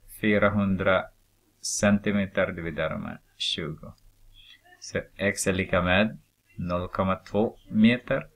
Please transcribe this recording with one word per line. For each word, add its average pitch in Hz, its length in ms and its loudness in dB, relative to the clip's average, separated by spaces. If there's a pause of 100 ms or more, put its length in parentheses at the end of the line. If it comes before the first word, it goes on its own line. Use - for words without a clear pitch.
(200)
fyrahundra 98 840 2 (560)
centimeter 101 920 0
dividerat 82 480 -4
med 50 180 -10 (180)
tjugo. - 560 -8 (880)
Så - 200 -8 (160)
x - 300 -2
är 98 60 2
lika 92 300 0
med 92 360 2 (380)
noll 90 320 -4
komma 95 280 -2
två - 420 -2 (100)
meter 120 680 2